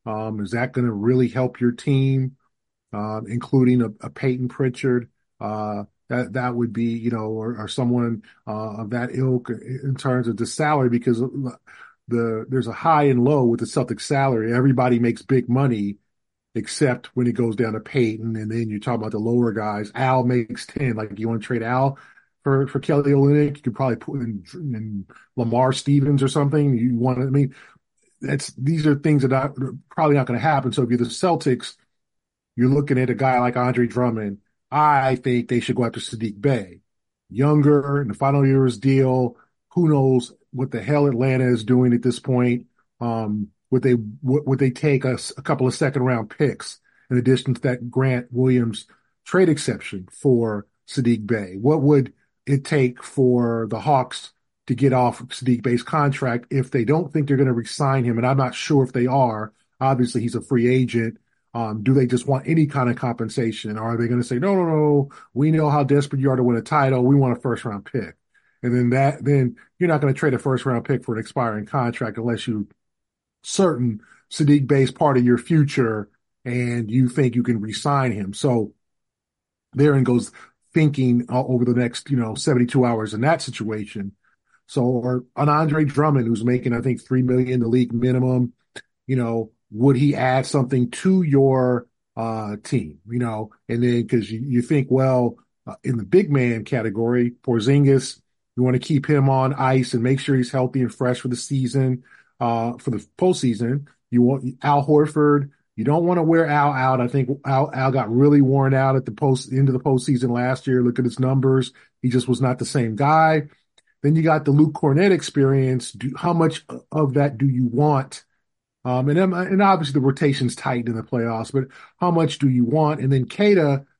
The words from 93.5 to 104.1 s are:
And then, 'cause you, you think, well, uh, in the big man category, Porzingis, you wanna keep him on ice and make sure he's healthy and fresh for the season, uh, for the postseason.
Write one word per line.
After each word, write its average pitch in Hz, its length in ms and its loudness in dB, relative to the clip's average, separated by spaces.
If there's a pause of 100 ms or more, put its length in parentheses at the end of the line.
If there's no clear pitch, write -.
And 117 140 -2
then, 120 240 2
'cause 107 240 0
you, 110 100 -8
you 123 220 0
think, 139 280 0
well, 131 460 2 (300)
uh, - 160 -16
in 131 140 -4
the 107 80 -6
big 170 260 2
man 120 340 0
category, 117 680 0 (100)
Porzingis, 135 800 2 (360)
you 123 60 0
wanna 127 160 2
keep 139 300 -2
him 139 220 4
on 131 240 0
ice 131 400 0
and 113 80 0
make 135 180 0
sure 139 160 0
he's 123 160 -2
healthy 127 300 -2
and 117 120 -2
fresh 123 260 -2
for 131 80 -6
the 123 80 -2
season, 131 680 -2 (340)
uh, 117 400 -2
for - 120 -6
the 110 80 -4 (180)
postseason. 135 720 0 (240)